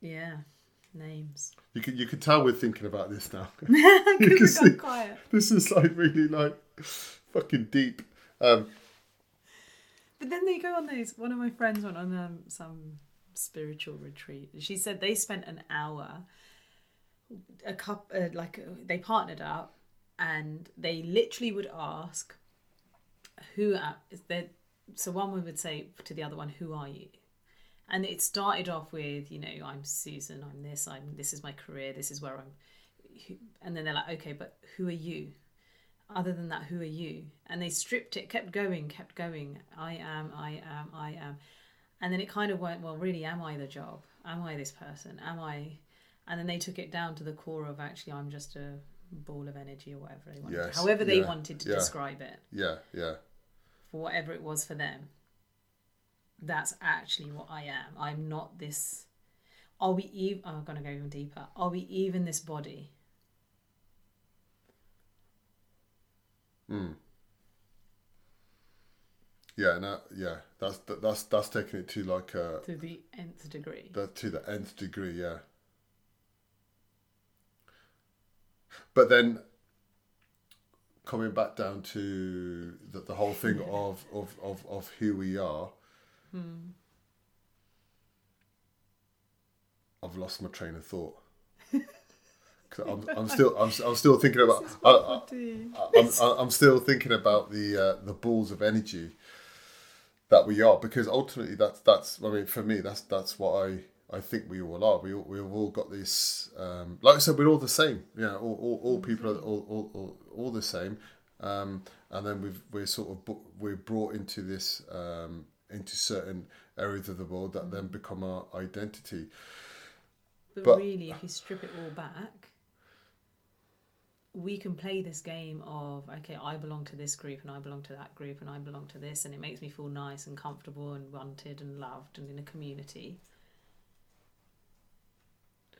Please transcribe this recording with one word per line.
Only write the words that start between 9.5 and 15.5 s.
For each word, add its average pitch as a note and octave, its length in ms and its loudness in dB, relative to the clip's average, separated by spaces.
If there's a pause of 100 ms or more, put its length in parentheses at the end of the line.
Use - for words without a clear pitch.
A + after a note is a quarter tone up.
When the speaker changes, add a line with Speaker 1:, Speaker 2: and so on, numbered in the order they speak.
Speaker 1:
But C4+ 140 -8
then F4+ 140 0
they F4+ 120 2
go F4 180 -4
on D#4 120 -2
those, B3 300 -6
one A#3 140 -4
of B3 60 -4
my A#3+ 140 0
friends A3 340 0
went F#3+ 100 -6
on, F3+ 220 -4
um, E3+ 300 -8
some D#3+ 520 -14 (360)
spiritual D3+ 640 -10
retreat. C#3+ 520 -16 (100)
She F#3+ 180 -8
said F#3+ 220 -4
they G3 160 0
spent G3 300 -4
an E3 240 -14